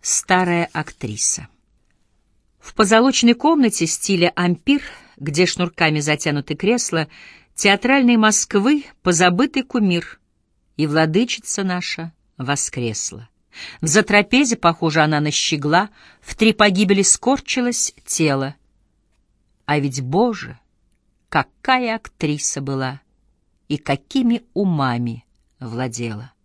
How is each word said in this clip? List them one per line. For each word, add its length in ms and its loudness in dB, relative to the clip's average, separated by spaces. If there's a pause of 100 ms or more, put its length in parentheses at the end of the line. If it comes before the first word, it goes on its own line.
Старая 680 0
актриса. 760 -8 (1080)
В 160 -20
позолоченной 600 4
комнате 520 2
стиля 480 0
ампир, 480 0 (360)
где 280 0
шнурками 540 0
затянуты 560 -2
кресла, 540 -2 (440)
театральной 640 2
Москвы 680 2 (180)
позабытый 600 2
кумир, 540 -2 (600)
и 100 0
владычица 760 0
наша 500 -6 (240)
воскресла. 880 -6 (540)
В 60 -2
затрапезе, 680 2
похоже, 460 0
она 180 2
на 120 -2
щегла, 580 0 (320)
в 140 -16
три 180 4
погибели 480 2
скорчилось 920 -2 (120)
тело. 500 -2 (1120)
А 140 0
ведь, 200 -4
Боже, 580 -2 (680)
какая 680 -2
актриса 640 -6
была 400 -6 (680)
и 80 -4
какими 680 -2 (100)
умами 720 -2 (380)
владела! 720 -8 (120)